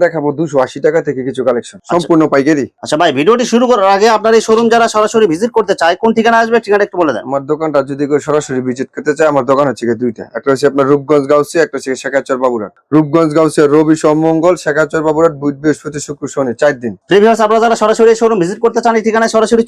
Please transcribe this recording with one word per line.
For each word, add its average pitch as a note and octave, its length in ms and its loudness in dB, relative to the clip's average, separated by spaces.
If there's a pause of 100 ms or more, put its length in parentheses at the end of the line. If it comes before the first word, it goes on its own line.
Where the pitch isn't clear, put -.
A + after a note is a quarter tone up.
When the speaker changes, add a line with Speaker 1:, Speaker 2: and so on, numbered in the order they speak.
Speaker 1:
দেখাবো D#3+ 240 -2 (100)
দুশো D3 180 -4 (100)
আশি C#3 200 -10
টাকা D#3+ 200 0
থেকে C3+ 220 -6
কিছু B2+ 200 -6
কালেকশন, A#2+ 300 -2
Speaker 2:
আচ্ছা। - 140 -12
Speaker 1:
সম্পূর্ণ E3 300 2 (100)
পাইকারি। C#3 320 2 (180)
Speaker 2:
আচ্ছা D3+ 180 -4
ভাই, E3+ 180 2
ভিডিওটি A3+ 340 2
শুরু A#3+ 180 2
করার C#4+ 260 2
আগে G#3 200 2
আপনার G#3 220 0
এই G#3+ 80 0
শোরুম A3+ 260 2
যারা A#3 220 4
সরাসরি G#3+ 380 2
ভিজিট G3+ 240 -4
করতে G3+ 240 0
চায় E3+ 220 2
কোন A3+ 140 2
ঠিকানা A3+ 260 2
আসবে, A#3 220 0
ঠিকানা G3+ 220 0
একটু F#3+ 140 -8
বলে D3+ 140 0
দেন। F#2+ 140 -8
Speaker 1:
আমার C#3 140 -4 (100)
দোকানটা D3+ 260 -2 (120)
যদি C#3 180 -6
কেউ C#3+ 180 0
সরাসরি D3 420 -2
ভিজিট B2+ 260 -6
করতে C#3+ 240 -4
চায়, D#3 140 2
আমার C3+ 180 0
দোকান C#3 200 2
হচ্ছে A#2 180 -8
গিয়ে A#2 140 -2
দুইটা, A#2 220 -6 (120)
একটা A#2 140 -8
হচ্ছে C3+ 200 2
আপনার C#3 200 0
রূপগঞ্জ C#3+ 420 2
গাউসিয়া, D3 320 0
একটা D3 120 -6
হচ্ছে C3 140 -8 (120)
শেখাচর C3+ 420 -4
বাবুরহাট। A2+ 280 -4 (220)
রূপগঞ্জ D#3 440 2
গাউসিয়া D#3 280 2
রবি D#3 360 2
সব D#3 140 2 (100)
মঙ্গল, E3 280 0 (100)
শেখাচর D#3 440 -2
বাবুরহাট D#3+ 340 2
বুধ, C#3+ 200 -4
বৃহস্পতি, D3+ 440 -4
শুক্র, D3 180 -12 (100)
শনি, C3 260 -2
চার D3 220 2
দিন। A2+ 100 -6 (160)
Speaker 2:
প্রিয় G3 140 4
ভিউয়ার্স, A3 220 4
আপনারা A3 200 2
যারা A3+ 180 2
সরাসরি A3 320 4
এই A3+ 60 -4
শোরুম A3+ 220 2
ভিজিট G3 220 -4
করতে A3+ 200 0
চান A#3 140 2
এই G#3+ 80 -2
ঠিকানায় A3+ 280 0
সরাসরি A3 340 2